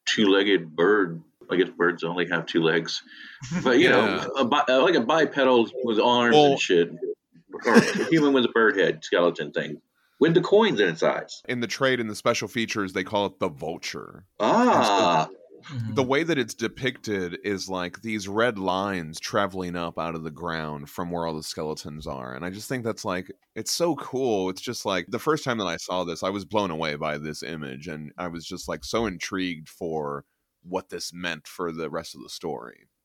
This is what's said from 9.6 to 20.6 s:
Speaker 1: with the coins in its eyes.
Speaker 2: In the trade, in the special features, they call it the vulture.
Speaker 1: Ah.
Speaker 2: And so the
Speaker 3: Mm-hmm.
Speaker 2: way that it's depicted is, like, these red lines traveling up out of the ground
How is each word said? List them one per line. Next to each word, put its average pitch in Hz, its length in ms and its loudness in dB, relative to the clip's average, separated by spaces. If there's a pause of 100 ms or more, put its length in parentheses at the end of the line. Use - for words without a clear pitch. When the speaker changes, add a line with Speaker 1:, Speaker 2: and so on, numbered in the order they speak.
Speaker 1:
with 165 140 6
the 175 80 6
coins 196 400 4
in 92 80 4
its 82 140 -4
eyes. - 440 -2
Speaker 2:
In 120 140 -4
the 113 60 -2
trade, 127 340 0
in 110 60 -4
the 104 80 -6
special 113 340 -2
features, 104 420 -2
they 92 140 -2
call 101 220 0
it - 120 -10
the 95 80 0
vulture. 76 800 -10 (160)
Speaker 1:
Ah. 240 340 4
Speaker 2:
And 95 540 4
so - 40 -20 (360)
the 117 340 -2
Speaker 3:
Mm-hmm. 127 60 -4
Speaker 2:
way 143 140 2
that 165 140 0
it's 113 160 -2
depicted 104 920 -4
is, 95 240 -4
like, 90 320 -6
these 107 260 -6
red 110 320 0
lines 92 580 -2
traveling 92 600 -2
up 85 200 -6
out 82 180 -4
of 80 80 -10
the 80 80 -10
ground 78 580 -8